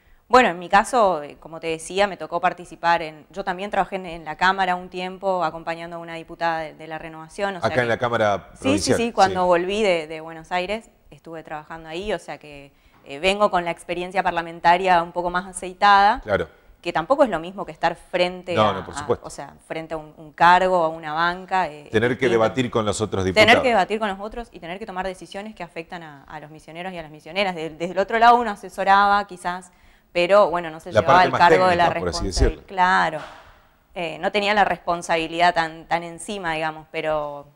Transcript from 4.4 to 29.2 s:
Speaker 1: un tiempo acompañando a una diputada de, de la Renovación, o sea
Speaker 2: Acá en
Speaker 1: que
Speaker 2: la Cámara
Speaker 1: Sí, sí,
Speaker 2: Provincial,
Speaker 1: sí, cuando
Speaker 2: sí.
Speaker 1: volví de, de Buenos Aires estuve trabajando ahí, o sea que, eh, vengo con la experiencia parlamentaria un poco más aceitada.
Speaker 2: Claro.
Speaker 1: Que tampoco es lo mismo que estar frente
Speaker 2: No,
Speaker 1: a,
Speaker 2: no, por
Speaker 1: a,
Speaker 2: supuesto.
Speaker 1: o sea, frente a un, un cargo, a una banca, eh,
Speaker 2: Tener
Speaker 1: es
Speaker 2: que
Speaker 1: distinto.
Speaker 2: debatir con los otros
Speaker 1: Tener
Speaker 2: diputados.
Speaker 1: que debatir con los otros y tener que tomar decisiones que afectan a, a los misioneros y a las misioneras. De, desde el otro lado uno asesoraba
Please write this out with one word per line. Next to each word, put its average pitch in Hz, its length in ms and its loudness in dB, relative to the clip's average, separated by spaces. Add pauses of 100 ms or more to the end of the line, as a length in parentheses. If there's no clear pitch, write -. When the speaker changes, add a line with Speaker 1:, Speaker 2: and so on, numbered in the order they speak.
Speaker 1:
un 180 120 -12
tiempo 185 560 -4
acompañando 165 520 -8
a - 20 -12
una 165 160 -12
diputada 165 460 -4
de, 151 140 -12
de 156 120 -18
la 160 120 -12
Renovación, 165 580 -8
o 170 40 -12
sea - 60 -2
Speaker 2:
Acá - 140 0
en - 20 0
Speaker 1:
que 117 60 0
Speaker 2:
la 110 100 0
Cámara 110 540 0
Speaker 1:
Sí, - 40 -20
sí, - 60 -16
Speaker 2:
Provincial, - 360 0
Speaker 1:
sí, 233 140 -2
cuando 190 300 2
Speaker 2:
sí. 180 40 2
Speaker 1:
volví 180 360 2
de, 170 240 0
de 160 140 -12
Buenos 160 320 -16
Aires 185 360 -4 (220)
estuve 156 340 -16
trabajando 160 440 -14
ahí, 190 240 -6
o 170 60 -2
sea 156 200 -14
que, 143 340 -20 (320)
eh, 139 160 -14
vengo 202 300 2
con 175 140 0
la 170 60 -2
experiencia 180 520 -4
parlamentaria 170 800 2
un 170 100 -8
poco 175 180 -4
más 180 160 -4
aceitada. 202 760 4
Speaker 2:
Claro. 190 260 -2 (340)
Speaker 1:
Que 170 100 -6
tampoco 262 320 2
es 240 60 2
lo 165 100 -2
mismo 185 240 -12
que 156 80 -12
estar 170 240 -2
frente 180 580 -4
Speaker 2:
No, 107 140 4
Speaker 1:
a, 143 60 0
Speaker 2:
no, 131 100 -8
por - 100 -14
Speaker 1:
a, - 40 -10
Speaker 2:
supuesto. 131 280 -4
Speaker 1:
o 156 40 -14
sea, 147 240 -16 (120)
frente 160 280 -10
a - 20 -8
un, 151 220 -14
un 151 140 -20
cargo, 180 520 6
a 160 40 0
una 160 260 -8
banca, 180 560 -2
eh, 147 200 -18
Speaker 2:
Tener 113 220 2
Speaker 1:
es - 60 -4
Speaker 2:
que 135 80 0
Speaker 1:
distinto. 117 60 2 (100)
Speaker 2:
debatir 110 280 0
con 113 140 0
los 101 160 -2
otros 98 240 -2
Speaker 1:
Tener 95 120 0
Speaker 2:
diputados. 220 260 6
Speaker 1:
que 269 80 0
debatir 208 280 0
con 214 100 -4
los 190 120 -8
otros 220 320 -12
y 190 80 -20
tener 170 180 -12
que 220 60 -12
tomar 185 220 -8
decisiones 196 480 -12
que - 80 -16
afectan 170 400 -14
a, 147 220 -20
a 156 160 -16
los 147 100 -18
misioneros 160 420 -14
y 175 60 -12
a 165 40 -12
las 151 80 -18
misioneras. 175 440 -6
De, 160 160 -8
desde - 220 -8
el 170 60 -2
otro 202 200 0
lado 240 180 8
uno 233 140 -2
asesoraba 202 760 2